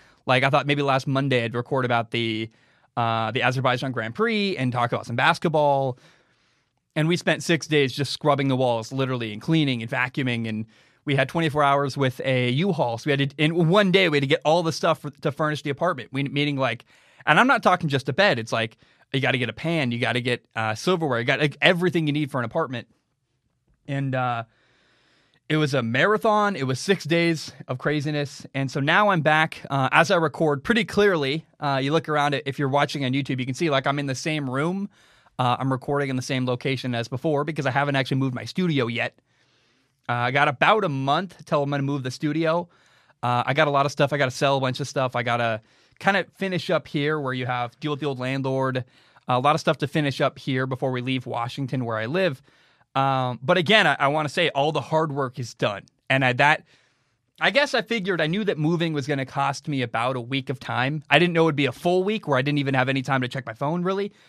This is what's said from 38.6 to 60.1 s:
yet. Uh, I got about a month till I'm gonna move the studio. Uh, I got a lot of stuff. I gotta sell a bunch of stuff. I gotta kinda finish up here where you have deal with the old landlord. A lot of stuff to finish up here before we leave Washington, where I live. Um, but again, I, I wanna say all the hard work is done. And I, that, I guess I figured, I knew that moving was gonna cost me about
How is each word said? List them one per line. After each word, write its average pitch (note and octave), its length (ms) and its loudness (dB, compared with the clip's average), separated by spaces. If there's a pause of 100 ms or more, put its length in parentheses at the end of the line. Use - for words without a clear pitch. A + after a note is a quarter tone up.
yet. A#2 320 -6 (880)
Uh, A#2+ 40 0
I A#2+ 180 0
got C#3+ 160 4
about E3+ 380 4
a F#3 40 0
month C#3+ 580 -2
till D3 160 0
I'm C#3+ 80 -4
gonna C#3+ 120 -2
move C#3 200 -2
the B2+ 80 -6
studio. D#3+ 580 -2 (540)
Uh, A#2+ 240 0
I C3 80 0
got D3+ 120 4
a D3 40 0
lot C#3 160 2
of C#3 60 -4
stuff. C#3+ 200 2
I D3 60 -2
gotta C3+ 120 2
sell C#3 280 2
a - 20 0
bunch B2+ 180 -2
of C#3+ 80 -4
stuff. C3 300 -2
I A#2+ 60 -2
gotta A#2+ 380 0 (380)
kinda G3 280 0 (100)
finish F#3 340 -4
up D#3+ 160 0
here D3+ 320 -2
where C3+ 140 -4
you B2+ 140 -4
have B2 340 -4
deal D#3+ 120 -4
with C#3 80 -6
the D3 60 -4
old C3+ 120 -4
landlord. C3 680 -2 (420)
A B2 140 2
lot D3 140 4
of D#3+ 60 0
stuff D#3 180 0
to C#3+ 100 -4
finish D3 320 -2
up C#3 180 0
here C3 280 -2
before C3 260 -4
we B2+ 80 -4
leave C3 260 -4
Washington, B2 580 -6
where A2+ 140 -4
I A2 80 -4
live. D#3+ 360 -2 (520)
Um, C3 480 0
but D#3 140 2
again, F#3 300 4
I, C#3+ 140 2
I C#3+ 80 2
wanna D3+ 200 -2
say E3 220 0
all C#3+ 200 0
the D3+ 120 -2
hard D#3+ 300 0
work C3+ 260 -4
is B2 160 -10
done. G#2 300 -2 (260)
And C3+ 140 4
I, B2+ 100 4
that, C#3+ 300 4 (760)
I E3 100 2
guess C#4 220 2
I B3 80 2
figured, G3 400 -2
I D#3 60 0
knew F#3+ 180 0
that F#3 140 -2
moving D#3+ 340 0
was C#3+ 140 -4
gonna C#3 180 -2
cost C#3 420 -4
me C#3+ 140 -2
about B2 360 -2